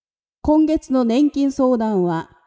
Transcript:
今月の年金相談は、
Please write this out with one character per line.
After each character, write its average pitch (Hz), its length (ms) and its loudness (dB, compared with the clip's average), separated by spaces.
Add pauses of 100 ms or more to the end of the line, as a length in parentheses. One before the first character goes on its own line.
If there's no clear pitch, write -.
(400)
今 311 260 2
月 311 260 -2
の 254 100 0
年 254 300 0
金 277 180 -2
相 254 260 0
談 214 280 -2
は、 165 260 -6 (160)